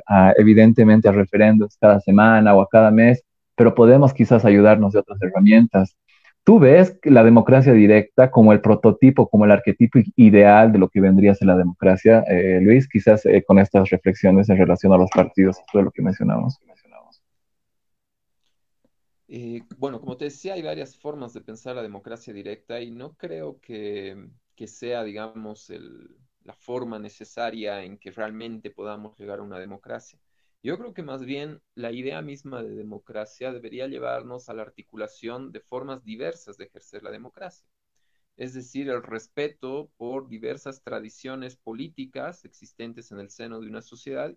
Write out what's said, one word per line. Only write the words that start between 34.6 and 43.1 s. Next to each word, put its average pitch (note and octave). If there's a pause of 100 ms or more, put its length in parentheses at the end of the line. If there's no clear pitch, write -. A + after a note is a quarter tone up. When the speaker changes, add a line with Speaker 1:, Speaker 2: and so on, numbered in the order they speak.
Speaker 2:
articulación A2+
de A2
formas C3
diversas A2+
de -
ejercer -
la -
democracia. B2 (680)
Es B2+
decir, C3+
el A#2+
respeto C#3+
por B2+
diversas C3
tradiciones B2+
políticas C3+
existentes A#2